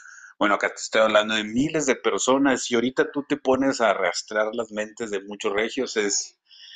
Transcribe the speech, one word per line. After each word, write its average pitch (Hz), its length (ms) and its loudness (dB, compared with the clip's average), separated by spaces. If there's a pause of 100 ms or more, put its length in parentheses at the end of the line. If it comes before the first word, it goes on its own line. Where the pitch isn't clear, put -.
(380)
Bueno, 101 180 2
acá 95 140 0
te - 60 -14
estoy - 260 0
hablando 110 340 4
de 107 80 -2
miles 139 420 -2
de 123 100 2
personas - 760 0
y 123 60 -2
ahorita 127 360 0
tú 139 160 -6
te 143 100 0
pones 131 420 2
a 110 100 4
arrastrar 107 640 -2
las 117 180 -6
mentes 107 380 -6
de 98 120 -4
muchos 101 300 -6
regios. 113 440 -2
Es, 101 420 -2 (380)